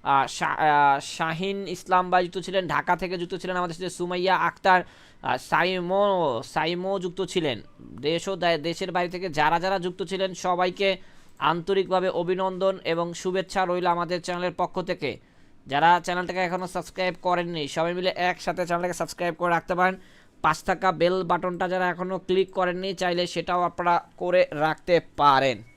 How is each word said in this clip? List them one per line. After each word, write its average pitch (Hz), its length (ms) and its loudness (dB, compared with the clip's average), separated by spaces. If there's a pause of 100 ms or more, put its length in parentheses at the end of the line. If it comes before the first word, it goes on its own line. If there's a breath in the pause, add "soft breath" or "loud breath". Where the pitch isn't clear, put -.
আহ, 135 240 2
শা-, 151 320 -4
আহ, 143 420 4
শাহিন 190 680 -4
ইসলাম 180 420 0
ভাই 180 140 4
যুক্ত 180 140 -8
ছিলেন, 185 300 -2
ঢাকা 151 280 2
থেকে 180 220 -6
যুক্ত 175 160 -8
ছিলেন 180 220 -6
আমাদের 180 180 -2
সাথে 175 160 -8
সুমাইয়া 180 460 0
আক্তার, 175 460 4 (400 loud breath)
আহ, 123 140 -2
সাইমো, 175 1080 0
সাইমো 175 540 -2
যুক্ত 180 240 -6
ছিলেন। 147 400 -2 (380)
দেশ 165 280 -2
ও 190 80 -4
দে-, 170 220 2
দেশের 170 340 -4
বাইরে 175 180 0
থেকে 180 200 -6
যারা 151 300 2
যারা 190 180 0
যুক্ত 180 240 -6
ছিলেন, 185 320 -4
সবাইকে 180 640 0 (420 soft breath)
আন্তরিকভাবে 180 680 0
অভিনন্দন 185 760 -2
এবং 170 300 -2
শুভেচ্ছা 185 520 -2
রইল 180 200 -2
আমাদের 175 360 0
চ্যানেলের 180 340 -4
পক্ষ 180 260 -4
থেকে। 156 360 -4 (480 soft breath)
যারা 160 380 6
চ্যানেলটাকে 180 340 -4
এখনও 180 280 -2
সাবস্ক্রাইব 180 560 -4
করেননি, 175 460 -2
সবাই 170 260 -2
মিলে 185 160 0
একসাথে 175 560 -2
চ্যানেলটাকে 175 280 -2
সাবস্ক্রাইব 170 440 -4
করে 175 120 0
রাখতে 170 240 0
পারেন। 185 260 2 (420 soft breath)
পাশ 156 220 2
থাকা 170 280 0
বেল 175 300 2
বাটনটা 175 460 -2
যারা 180 200 0
এখনও 180 300 -4
ক্লিক 185 340 0
করেননি, 185 420 -2
চাইলে 180 320 0
সেটাও 175 360 -2
আপনারা 175 420 0 (120)
করে 180 340 4
রাখতে 156 500 2 (160)
পারেন। 135 460 6 (140)